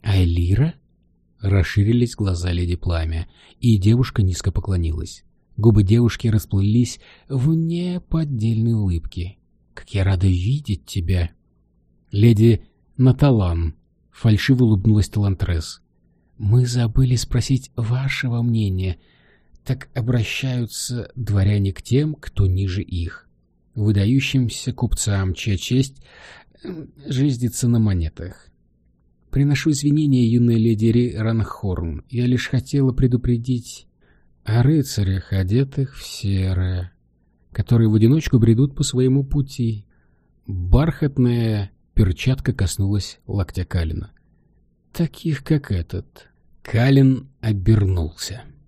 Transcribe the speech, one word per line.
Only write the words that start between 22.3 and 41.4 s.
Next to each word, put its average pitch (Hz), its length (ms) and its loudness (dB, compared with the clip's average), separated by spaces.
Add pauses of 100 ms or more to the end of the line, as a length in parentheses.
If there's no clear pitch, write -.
ниже 92 380 -2
их. - 440 -8 (460)
Выдающимся 110 1000 0
купцам, 98 600 -2
чья 98 240 -4
честь, - 460 -2 (600)
м, 170 280 -12 (160)
жездится 127 600 -2
на 117 120 2
монетах. 90 680 -4 (840)
Приношу 143 400 0
извинения, 143 560 2
юная 117 300 2
леди 113 280 2
Ри 117 320 2
Ранхорн. 101 920 -4
Я 123 180 -2
лишь 123 200 0
хотела 131 460 0
предупредить 120 920 -2 (560)
о 110 180 0
рыцарях, 104 720 0
одетых 127 640 0
в - 80 -18
серое, 92 880 -2 (580)
которые 113 380 2
в 107 60 2
одиночку 123 420 4
бредут 117 380 4
по 143 80 -2
своему 131 400 0
пути». 135 640 -4 (600)
Бархатная 117 1300 0 (240)